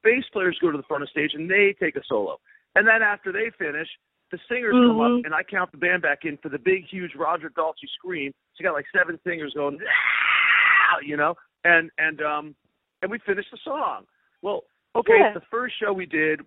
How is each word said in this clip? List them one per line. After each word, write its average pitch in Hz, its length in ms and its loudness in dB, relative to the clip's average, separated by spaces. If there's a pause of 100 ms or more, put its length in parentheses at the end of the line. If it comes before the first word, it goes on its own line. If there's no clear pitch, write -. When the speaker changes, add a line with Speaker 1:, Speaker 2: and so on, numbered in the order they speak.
Speaker 1:
bass 240 300 2
players 185 280 0
go 170 100 2
to 147 60 -2
the 135 60 -6
front 143 200 -6
of 135 60 -12
stage 151 240 -2
and 160 160 -8
they 196 300 4
take 160 160 -2
a 135 120 -6
solo. 98 300 -2 (380)
And 208 100 6
then 226 160 6
after 202 300 -2
they 220 260 -4
finish, 156 300 -6 (440)
the 175 80 -10 (100)
singers 240 240 0
come 240 260 6
up 240 120 4
Speaker 2:
Mm-hmm. 240 140 0
Speaker 1:
and 156 80 -8
I 156 100 -2
count 185 280 -4
the 151 60 -20
band 175 240 0
back 147 240 -2
in 147 180 -6
for 156 60 -8
the 135 100 -8
big, 185 320 2
huge 180 240 -8
Roger 160 340 -4
Daltrey 160 460 -4
scream. 151 380 -8
So - 260 -20
you 165 60 -4
got, 175 100 0
like, 143 200 -6
seven 170 300 0
singers 160 300 -6
going, 143 260 -4
"Ah!" - 1200 2
you 147 140 -6
know, 151 200 0 (280)
and, 165 340 4
and, 156 240 -2
um, 151 340 -4 (460)
and 190 80 -4
we 233 160 -8
finish 196 260 -4
the 240 120 -20
song. 233 400 -6 (380)
Well, 208 220 -6 (320)
okay, 233 240 6
Speaker 2:
Yeah. 214 140 6
Speaker 1:
the 208 80 -10 (100)
first 247 280 -4
show 208 140 -2
we 185 120 -6
did, 156 420 0